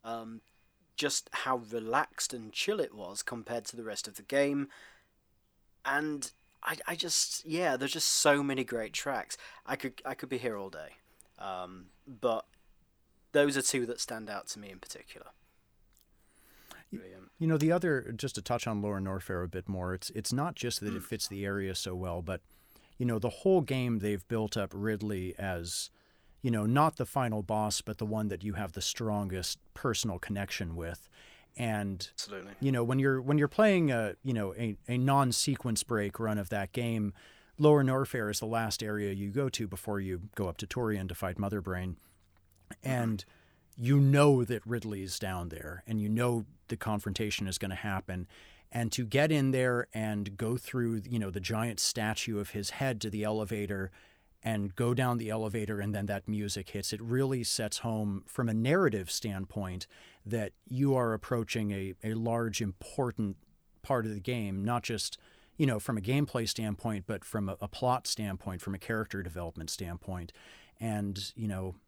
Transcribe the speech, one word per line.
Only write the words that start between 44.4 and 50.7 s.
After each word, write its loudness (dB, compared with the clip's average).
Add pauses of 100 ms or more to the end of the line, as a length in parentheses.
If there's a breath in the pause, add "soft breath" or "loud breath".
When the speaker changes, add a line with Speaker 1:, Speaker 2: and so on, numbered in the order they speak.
Speaker 2:
that -2
Ridley's -4
down -2
there, -10
and 0
you 2
know 2 (220)
the -4
confrontation -2
is -2
gonna -4
happen. -4 (440 loud breath)
And 0
to 0
get 4
in 4
there 4
and -2
go 0
through, 0